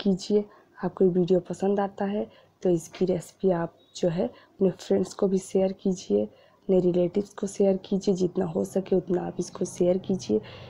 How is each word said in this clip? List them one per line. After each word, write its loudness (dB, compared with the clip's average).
कीजिए। 0
आपको 0
ये 6
वीडियो 4
पसंद -2
आता -4
है -4
तो 2
इसकी 0
रेसिपी -2
आप -2
जो 0
है 0
अपने -2
फ्रेंड्स -2
को 0
भी 0
शेयर 0
कीजिए, -2
अपने -2
रिलेटिव्स 0
को -6
शेयर 2
कीजिए, 0
जितना 0
हो -2
सके -2
उतना 0
आप -8
इसको -6
शेयर 2
कीजिए, -2